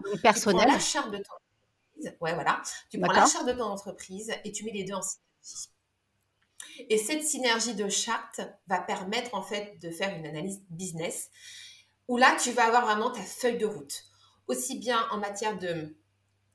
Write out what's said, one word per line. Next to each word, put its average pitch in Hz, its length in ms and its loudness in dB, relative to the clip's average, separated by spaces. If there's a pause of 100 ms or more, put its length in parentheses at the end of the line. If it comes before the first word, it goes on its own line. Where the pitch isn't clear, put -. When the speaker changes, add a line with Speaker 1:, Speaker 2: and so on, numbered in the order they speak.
Speaker 1:
Donc, - 0 -
Speaker 2:
tu 392 60 -8
prends - 20 -2
la - 100 -4
Speaker 1:
personnelle. 208 580 6
Speaker 2:
charte 262 300 -2
de 202 60 -8
ton 196 160 -10
entreprise, - 880 -16
ouais, 165 140 -2
voilà, 160 280 0 (280)
tu 208 100 -6
prends 180 120 4
la 202 80 8
Speaker 1:
D'accord. 254 120 10
Speaker 2:
charte 311 140 -2
de 247 80 2
ton 247 100 -2
entreprise 202 680 -8 (120)
et 202 80 -10
tu 208 120 -8
mets 214 80 -6
les 196 120 -4
deux 196 100 -8
en 185 80 -6
synergie. - 680 -12 (1160)
Et 214 100 4
cette 302 260 -2
synergie 233 500 0
de 202 140 -2
charte 226 520 -2 (260)
va 180 120 2
permettre, 202 560 -4
en 190 80 -4
fait, 208 380 -8
de 170 100 -10
faire 190 260 -4
une 156 100 -10
analyse 170 340 -6 (100)
business 165 600 -8 (800)
où 247 80 0
là, 269 260 8
tu 247 100 0
vas 240 140 4
avoir 233 200 6
vraiment 214 240 2
ta 208 120 -8
feuille 233 360 -2
de 208 80 0
route, - 360 -6 (460)
aussi 254 300 -2
bien 233 200 0 (140)
en 202 60 -2
matière 202 400 -4
de 165 380 -6 (580)